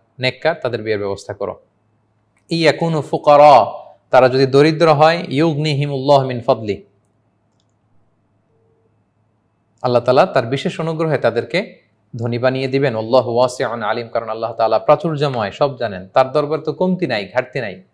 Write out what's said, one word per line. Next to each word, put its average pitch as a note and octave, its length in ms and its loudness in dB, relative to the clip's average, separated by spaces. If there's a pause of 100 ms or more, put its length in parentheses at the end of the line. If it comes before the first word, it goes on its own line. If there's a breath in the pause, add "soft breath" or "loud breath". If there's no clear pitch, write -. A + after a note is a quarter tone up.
(180)
নেককার B2+ 440 -2
তাদের A#2 200 -4
বিয়ের G#2+ 160 -4
ব্যবস্থা G2+ 360 -8
করো। F#2 260 -10 (880)
"ইয়াকুনু E3 540 0
ফুকারা", D3 640 6 (440)
তারা B2+ 180 6
যদি C3 180 2
দরিদ্র D3+ 480 4
হয়, D#3+ 340 2
"ইউগনিহিমুল্লাহু C#3+ 960 0
মিন B2 140 -6
ফাদলি", A2+ 440 -2 (3000)
আল্লাহ B2 200 0
তাআলা C3+ 240 2
তার C3 200 -2
বিশেষ C#3 340 -6
অনুগ্রহে D#3+ 380 -4
তাদেরকে A#2+ 640 -4 (340)
ধনী A#2 220 -6
বানিয়ে C3 300 -2
দিবেন। C3+ 280 -2
"আল্লাহু A#2 400 0
ওয়াসিউন A#2+ 460 -2
আলিম", A2+ 260 -6
কারণ A2+ 200 -8
আল্লাহ A2+ 240 -8
তাআলা A2 260 0
প্রাচুর্যময়, C#3+ 720 -2
সব C3+ 280 -4
জানেন, G2 300 -8
তার C3 240 0
দরবার D3 260 -2
তো D3+ 140 -8
কমতি F3+ 340 -2
নাই, G#2 280 -4
ঘাটতি B2+ 260 -6
নাই। F#2+ 220 -10 (120)